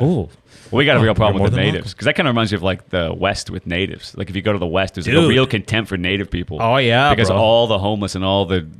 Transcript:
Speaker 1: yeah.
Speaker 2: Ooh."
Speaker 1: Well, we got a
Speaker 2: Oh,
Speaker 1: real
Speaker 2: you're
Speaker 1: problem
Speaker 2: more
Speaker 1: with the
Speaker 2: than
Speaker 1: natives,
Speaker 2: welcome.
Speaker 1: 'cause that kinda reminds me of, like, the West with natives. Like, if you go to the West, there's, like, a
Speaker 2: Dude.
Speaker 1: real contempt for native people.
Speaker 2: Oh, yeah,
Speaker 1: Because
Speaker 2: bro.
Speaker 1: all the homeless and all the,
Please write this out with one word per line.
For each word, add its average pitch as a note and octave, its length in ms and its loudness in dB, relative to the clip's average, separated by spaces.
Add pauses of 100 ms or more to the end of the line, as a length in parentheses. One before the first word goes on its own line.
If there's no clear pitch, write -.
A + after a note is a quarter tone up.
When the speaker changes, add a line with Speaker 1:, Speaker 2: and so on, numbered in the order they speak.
Speaker 1:
yeah. - 20 0
Speaker 2:
Ooh." C#3 260 0 (400)
Speaker 1:
Well, A#2 100 0
we C#3+ 60 2
got D3 60 4
a B2+ 40 4
Speaker 2:
Oh, B2 60 4
Speaker 1:
real A2+ 40 4
Speaker 2:
you're G#2+ 100 2
Speaker 1:
problem G#2 220 2
Speaker 2:
more G2 80 0
Speaker 1:
with G#2+ 80 2
the - 20 0
Speaker 2:
than F#2+ 120 0
Speaker 1:
natives, F#2 180 -4
Speaker 2:
welcome. - 120 -14
Speaker 1:
'cause G#2 100 -6
that D3+ 80 2
kinda E3 140 0
reminds A2+ 220 0
me G#2+ 60 0
of, E2 60 -12
like, F#2 260 -4
the F2 280 -2
West F#2+ 320 -4
with F2+ 160 -10
natives. F2 520 -6
Like, F#2+ 120 -8
if F2+ 60 -8
you G2 60 -4
go G#2+ 100 0
to G2+ 80 -2
the F2 80 -2
West, F#2 280 -2
there's, E2+ 120 -8
like, B2 80 2
a E3 60 6
Speaker 2:
Dude. D#3 80 4
Speaker 1:
real B2+ 180 2
contempt G#2+ 400 -4
for G2 100 -6
native F#2+ 320 -2
people. F2 320 -6
Speaker 2:
Oh, A2+ 140 2
yeah, C3 340 4
Speaker 1:
Because A2+ 200 2
Speaker 2:
bro. F#2+ 80 2
Speaker 1:
all A#2 300 4
the G#2 120 0
homeless G2+ 360 -2
and F#2 100 -4
all G2 200 2
the, F2 220 -2 (120)